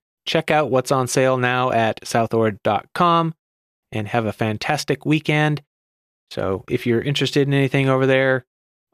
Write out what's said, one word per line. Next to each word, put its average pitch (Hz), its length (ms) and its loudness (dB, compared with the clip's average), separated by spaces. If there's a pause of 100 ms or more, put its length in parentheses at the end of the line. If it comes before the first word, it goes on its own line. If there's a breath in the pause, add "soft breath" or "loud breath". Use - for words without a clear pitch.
(260)
Check - 260 -2
out 151 180 2
what's 127 220 0
on 131 160 0
sale 131 300 2
now 127 340 0
at 113 300 0
southord 113 600 0
dot - 320 -2
com 170 400 2 (580)
and 107 160 -6
have 117 180 -2
a 104 60 -2
fantastic 120 760 -4
weekend." 151 560 0 (720)
So 95 380 -4
if 123 180 -4
you're 117 140 2
interested 143 460 0
in 139 60 0
anything 135 360 2
over 131 160 2
there, 131 400 2 (480)